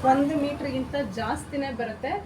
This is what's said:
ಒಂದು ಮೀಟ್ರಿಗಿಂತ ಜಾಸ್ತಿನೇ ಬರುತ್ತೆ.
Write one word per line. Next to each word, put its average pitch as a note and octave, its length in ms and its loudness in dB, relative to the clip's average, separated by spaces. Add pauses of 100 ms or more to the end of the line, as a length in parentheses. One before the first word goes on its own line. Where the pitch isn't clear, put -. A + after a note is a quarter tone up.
(120)
ಒಂದು C#4+ 320 4
ಮೀಟ್ರಿಗಿಂತ C4+ 520 -2 (240)
ಜಾಸ್ತಿನೇ C#4 520 -4
ಬರುತ್ತೆ. A#3 420 -4 (120)